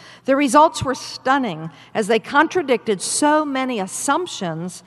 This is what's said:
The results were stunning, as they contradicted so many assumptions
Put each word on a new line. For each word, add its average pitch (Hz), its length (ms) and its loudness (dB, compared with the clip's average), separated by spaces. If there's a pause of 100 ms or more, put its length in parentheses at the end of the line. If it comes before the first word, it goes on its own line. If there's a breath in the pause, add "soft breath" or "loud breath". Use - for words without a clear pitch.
(260 loud breath)
The 262 100 4
results 294 480 4
were 262 100 -2
stunning, 226 800 -4 (240 loud breath)
as 208 100 0
they 226 140 2
contradicted 269 840 0
so 302 420 2
many 262 360 -4
assumptions 185 1080 -4